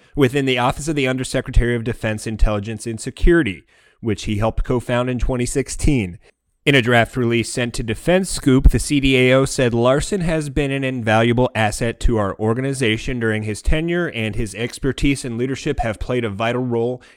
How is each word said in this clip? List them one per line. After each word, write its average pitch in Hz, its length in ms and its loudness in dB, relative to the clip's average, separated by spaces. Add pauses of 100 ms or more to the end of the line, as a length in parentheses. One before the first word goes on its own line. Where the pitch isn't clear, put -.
(160)
within 139 300 2
the 127 120 2
Office 139 300 0
of 156 80 -2
the 135 100 0
Undersecretary 127 680 2
of 117 80 -4
Defense 110 420 -4
Intelligence 107 640 -2
and 113 120 -6
Security, 127 640 2 (380)
which 107 240 -4
he 104 140 -2
helped 110 260 0
co-found 123 440 -2
in 127 120 -2
twenty 123 260 -2
sixteen. 127 720 -2 (480)
In 143 80 4
a 131 80 6
draft 117 340 2
release 117 340 0
sent 120 240 -4
to 131 80 -6
Defense 170 460 0
Scoop, 131 400 4
the 127 100 2
C 143 220 0
D 135 160 4
A 127 160 4
O 135 140 4
said 127 260 0
Larson 131 480 2
has 160 300 -2
been 139 200 -2
an 135 140 -4
invaluable 120 680 2
asset 110 460 -2
to 117 180 4
our 98 200 -2
organization 123 800 -2
during 110 260 -2
his 107 180 -8
tenure, 170 480 0
and 110 260 -4
his 107 180 -6
expertise 131 720 -2
and 117 140 -6
leadership 131 420 -4
have - 180 -4
played 123 280 -4
a 107 40 -4
vital 117 320 -2
role 123 380 -2 (160)